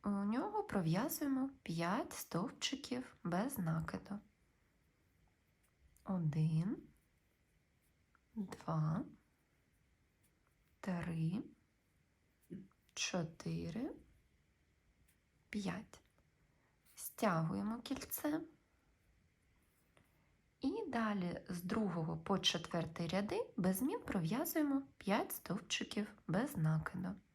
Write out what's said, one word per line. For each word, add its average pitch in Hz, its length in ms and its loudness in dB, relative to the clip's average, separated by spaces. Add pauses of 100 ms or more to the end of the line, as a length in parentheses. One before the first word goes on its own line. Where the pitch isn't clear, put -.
у 202 60 -2
нього 240 540 0
пров'язуємо 262 840 2 (140)
п'ять 175 500 0
стовпчиків - 1080 -4
без 202 340 0
накиду. 160 640 0 (1800)
Один, 165 760 2 (1600)
два, 165 680 0 (1800)
три, 170 640 0 (1500)
чотири, 170 1000 -2 (1600)
п'ять. 196 480 -6 (960)
Стягуємо 202 840 2
кільце. 302 600 -2 (2250)
І 392 260 0
далі 208 640 0
з 175 120 -4
другого 175 560 0
по 190 220 0
четвертий 165 680 0
ряди 214 380 0 (120)
без 185 200 4
змін 359 280 0
пров'язуємо 277 760 2 (160)
п'ять 220 340 2
стовпчиків - 840 -4 (140)
без 226 300 2
накиду. 160 580 2 (200)